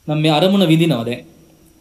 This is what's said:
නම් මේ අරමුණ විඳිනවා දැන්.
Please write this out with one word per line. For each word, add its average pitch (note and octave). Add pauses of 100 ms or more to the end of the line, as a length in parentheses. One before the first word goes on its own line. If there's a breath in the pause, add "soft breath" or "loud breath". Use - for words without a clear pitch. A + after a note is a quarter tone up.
නම් D3+
මේ D#3
අරමුණ F#3
විඳිනවා D#3+
දැන්. A#2+ (600)